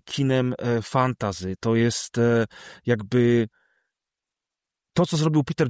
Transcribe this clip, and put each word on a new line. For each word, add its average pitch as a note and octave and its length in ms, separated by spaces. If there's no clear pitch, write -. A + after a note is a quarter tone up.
kinem, C3 520
e, A#2+ 240
fantasy. G#2 800
To A2+ 160
jest, A#2 420
e, A#2 280
jakby A#2+ 640
to, F3 120
co E3 120
zrobił D#3 260
Peter D#3 260